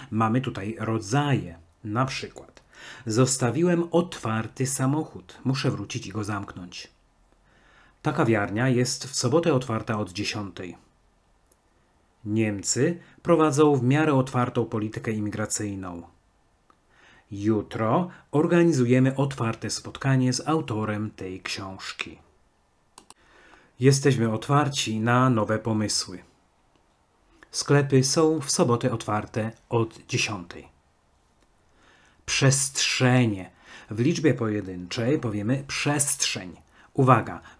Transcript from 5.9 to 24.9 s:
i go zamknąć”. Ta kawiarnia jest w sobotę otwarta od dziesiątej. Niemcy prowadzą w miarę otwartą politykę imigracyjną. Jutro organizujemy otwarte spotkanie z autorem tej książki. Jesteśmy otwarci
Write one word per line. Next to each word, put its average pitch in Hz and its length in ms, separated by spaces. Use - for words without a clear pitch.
i 95 40
go 104 140
zamknąć”. 98 640
Ta 151 100
kawiarnia 113 560
jest 123 360
w - 100
sobotę 151 400
otwarta 110 440
od 95 140
dziesiątej. 95 640
Niemcy 110 760
prowadzą 151 540
w 120 60
miarę 147 320
otwartą 127 500
politykę 110 480
imigracyjną. 101 880
Jutro 110 800
organizujemy 139 840
otwarte 123 540
spotkanie 127 640
z - 160
autorem 107 640
tej 92 300
książki. - 800
Jesteśmy 127 520
otwarci 139 680